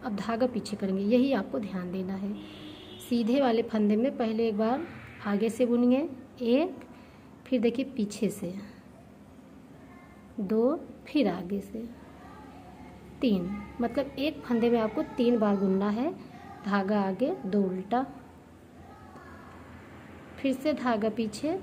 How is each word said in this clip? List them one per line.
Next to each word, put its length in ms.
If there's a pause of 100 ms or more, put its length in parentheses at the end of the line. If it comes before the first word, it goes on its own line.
अब 120
धागा 300
पीछे 300
करेंगे, 280
यही 300
आपको 240
ध्यान 340
देना 220
है। 180 (680)
सीधे 400
वाले 240
फंदे 320
में 200
पहले 320
एक 100
बार 280 (400)
आगे 240
से 160
बुनिए 420 (340)
एक, 320 (720)
फिर 140
देखिए 260
पीछे 440
से 220 (1900)
दो, 360 (300)
फिर 220
आगे 320
से 180 (1400)
तीन, 280 (320)
मतलब 380
एक 200
फंदे 320
में 100
आपको 220 (140)
तीन 220
बार 180
बुनना 340
है। 200 (560)
धागा 340
आगे, 300 (160)
दो 160
उल्टा, 420 (2250)
फिर 180
से 200
धागा 360
पीछे 520